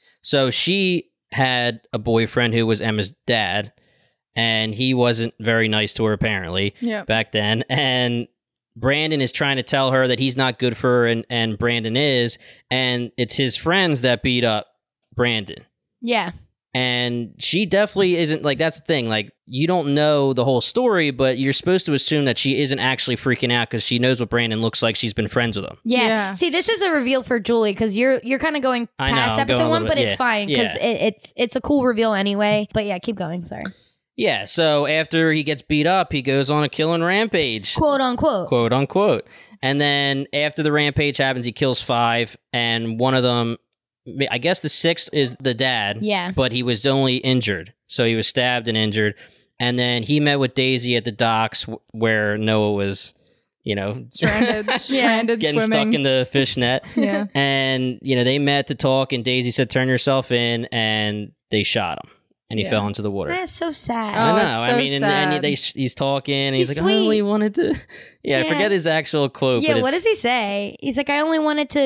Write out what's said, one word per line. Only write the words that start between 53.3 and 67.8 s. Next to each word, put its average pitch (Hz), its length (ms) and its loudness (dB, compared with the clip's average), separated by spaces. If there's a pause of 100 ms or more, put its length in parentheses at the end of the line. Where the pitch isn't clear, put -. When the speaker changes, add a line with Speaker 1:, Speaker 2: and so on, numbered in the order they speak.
Speaker 1:
you 101 120 -4
know, 107 320 -6
<laughs> 120 40 -20
Speaker 2:
Stranded, 214 560 0
Speaker 3:
Yeah. 262 100 -2
Speaker 2:
stranded 233 640 0
Speaker 1:
getting 156 200 0
Speaker 2:
swimming. 220 280 2
Speaker 1:
stuck - 60 2
in 147 80 0
the 131 280 2
fishnet. 127 600 0
Speaker 2:
<laughs> - 60 -4
Yeah. 202 380 0
Speaker 1:
And, 135 680 0
you 131 140 0
know, 123 80 4
they 131 140 2
met 143 280 2
to 139 80 -4
talk, 131 400 0
and 120 100 -4
Daisy 127 260 0
said, 123 200 0
"Turn 131 180 2
yourself 131 440 2
in," 120 400 0
and 107 600 -2 (180)
they 107 120 2
shot 95 420 -2
him. - 60 -20 (420)
And 110 60 -4
he 101 60 -2
Speaker 2:
Yeah. - 60 -4
Speaker 1:
fell 104 180 0
into 101 120 -6
the 104 120 -4
water. 98 180 -4
Speaker 3:
That's 370 220 -6
so 339 180 -4
sad. 226 460 -4
Speaker 1:
I 226 160 4
Speaker 2:
Oh, - 20 4
Speaker 1:
know. 208 80 4
Speaker 2:
it's 180 140 2
Speaker 1:
I 117 160 0
Speaker 2:
so - 60 2
Speaker 1:
mean, 139 160 0
and, 139 100 0
and 190 300 2
Speaker 2:
sad. 139 80 -2
Speaker 1:
they, 147 80 2 (300)
he's 127 140 -2
talking, 139 400 -2
and 139 220 0
he's 123 140 2
Speaker 3:
He's 143 100 -2
Speaker 1:
like, 190 120 2
"I 220 40 2
only 214 220 2
Speaker 3:
sweet. 208 40 0
Speaker 1:
wanted 208 320 0
to," - 80 0 (380)